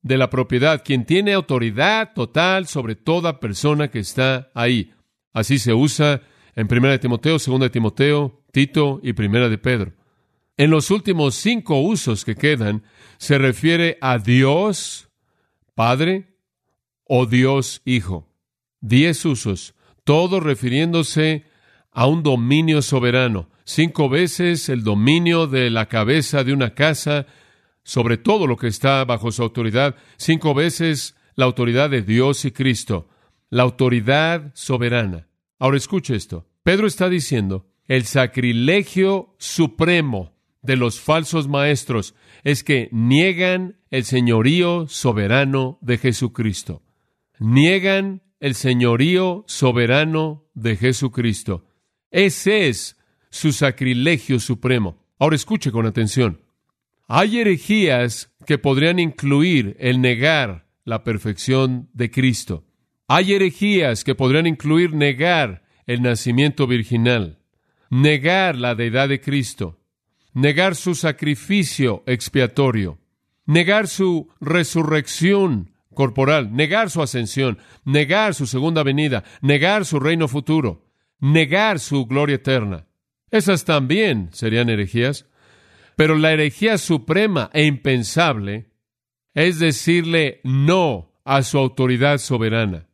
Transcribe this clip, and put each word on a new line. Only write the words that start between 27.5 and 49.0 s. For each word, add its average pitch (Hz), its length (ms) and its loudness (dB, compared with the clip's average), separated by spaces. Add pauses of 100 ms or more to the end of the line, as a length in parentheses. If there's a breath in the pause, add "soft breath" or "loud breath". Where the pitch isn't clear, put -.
sobre 117 340 0
todo 196 300 2
lo 120 100 -2
que 120 100 -4
está 135 380 0
bajo 117 260 -4
su 123 100 -6
autoridad, 117 540 -2 (220 soft breath)
cinco 156 360 0
veces 160 640 -2 (200)
la 131 100 2
autoridad 123 440 0
de 127 120 -2
Dios 123 440 0
y 127 60 -2
Cristo, 113 580 -2 (400)
la 123 140 2
autoridad 135 880 0
soberana. 117 760 -4 (300)
Ahora 135 200 0
escuche 135 380 -4
esto. 90 320 -10 (160)
Pedro 196 240 2
está 185 220 -2
diciendo, 110 580 -2 (200)
el 131 180 0
sacrilegio 139 1300 0
supremo 160 1000 -2 (240)
de 131 160 -2
los 120 220 -2
falsos 156 480 -2
maestros 139 680 -2 (300 soft breath)
es 143 200 0
que 131 280 0
niegan 175 840 2 (120)
el 131 160 -4
señorío 135 840 2
soberano 131 920 -2
de 120 160 -2
Jesucristo. 110 880 -4 (560)
Niegan 190 840 2 (180)
el 139 140 -4
señorío 139 920 2